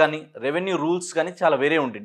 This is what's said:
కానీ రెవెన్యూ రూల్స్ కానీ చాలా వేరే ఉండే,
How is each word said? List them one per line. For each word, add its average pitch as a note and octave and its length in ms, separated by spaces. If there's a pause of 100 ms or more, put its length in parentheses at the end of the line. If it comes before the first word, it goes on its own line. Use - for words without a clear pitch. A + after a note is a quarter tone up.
కానీ D#3 180 (260)
రెవెన్యూ F3 380
రూల్స్ F3 340
కానీ E3 220
చాలా D#3+ 240
వేరే D#3 220
ఉండే, G#2+ 200